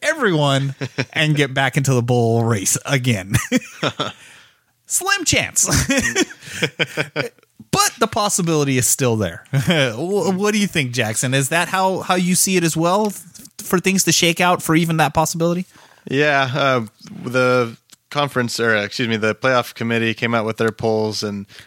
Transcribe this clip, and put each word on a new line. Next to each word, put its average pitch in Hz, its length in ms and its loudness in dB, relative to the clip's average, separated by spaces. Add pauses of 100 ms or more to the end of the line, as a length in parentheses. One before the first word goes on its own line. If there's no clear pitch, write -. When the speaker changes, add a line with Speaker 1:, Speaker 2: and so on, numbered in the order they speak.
Speaker 1:
everyone 151 720 0 (200)
Speaker 2:
<laughs> - 200 -6
Speaker 1:
and 156 220 0
get 135 180 0
back 135 240 0
into 135 160 2
the 123 80 4
bowl 117 420 2
race 107 320 0 (120)
again. 120 480 0 (760)
<laughs> - 760 -20
Slim 392 380 -2
chance. 190 440 0
<laughs> - 1600 -2 (400)
But 403 300 0
the 226 80 2
possibility 165 680 0
is 117 100 0
still 120 300 0
there. 90 300 -4
<laughs> - 40 -20
Wh-, 160 840 0
what 208 180 0
do 214 60 0
you 202 80 0
think, 127 260 -2
Jackson? 120 400 -2
Is 135 160 2
that 170 180 0
how, 190 320 0
how 185 160 0
you 180 180 2
see 185 220 2
it 175 80 2
as 160 140 0
well, 185 300 2
f-, - 420 -12 (100)
for - 180 0
things 190 280 2
to 170 60 2
shake 170 280 2
out 180 240 2
for 160 120 2
even 165 220 2
that 151 160 2
possibility? 170 520 0 (440)
Speaker 2:
Yeah, 139 440 2
uh, 135 320 2 (380)
the 123 540 0 (320)
conference, 131 500 -2
or 113 180 2
excuse 104 320 -2
me, 113 80 0
the 107 180 0
playoff 127 400 0
committee 113 380 0
came 117 200 -4
out 110 120 0
with 110 120 -6
their 113 140 0
polls, 110 520 -2
and 101 220 -6 (220)